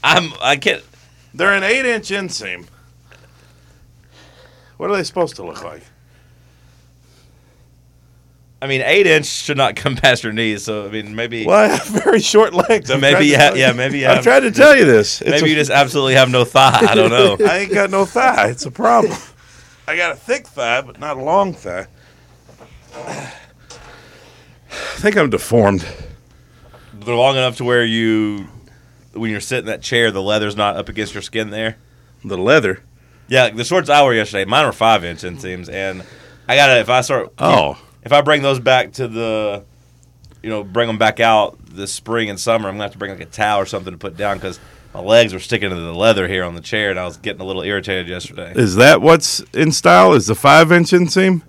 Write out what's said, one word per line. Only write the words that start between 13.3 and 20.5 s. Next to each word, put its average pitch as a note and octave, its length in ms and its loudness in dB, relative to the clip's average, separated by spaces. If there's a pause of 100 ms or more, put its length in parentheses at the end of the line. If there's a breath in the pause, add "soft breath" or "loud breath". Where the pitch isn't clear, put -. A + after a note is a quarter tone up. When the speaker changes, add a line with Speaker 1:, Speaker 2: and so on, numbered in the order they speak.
Speaker 1:
ha-, D3 120 6
Speaker 2:
tell B2 80 -2
Speaker 1:
yeah, C3 140 2
Speaker 2:
you. A#2+ 60 -4
Speaker 1:
maybe C3+ 220 -4
you C3 80 0
Speaker 2:
I've B2+ 80 2
Speaker 1:
have B2+ 80 -2
Speaker 2:
tried B3+ 180 4
to B3 100 -2
Speaker 1:
just, - 80 -4
Speaker 2:
tell D4 160 10
you B3+ 100 6
this. A2+ 360 4
It's - 100 -2
Speaker 1:
maybe D3 140 0
Speaker 2:
a D#3 40 2
Speaker 1:
you D#3 60 0
just D3 160 -2
absolutely C3+ 440 2
have C3 140 6
no B2 140 2
thigh. C3 340 4 (120)
I - 40 2
don't A2 160 4
know. A#2+ 300 4
Speaker 2:
<laughs> G#3 100 4
I F3+ 100 0
ain't G3 140 -4
got G3 160 0
no F#3+ 160 0
thigh. F#3 440 2
It's B2 160 -10
a C3 60 -10
problem. A3 460 0 (720 soft breath)
I D3+ 80 -4
got F3 160 -4
a C#3 40 -10
thick B3+ 300 -6
thigh, B2 360 -4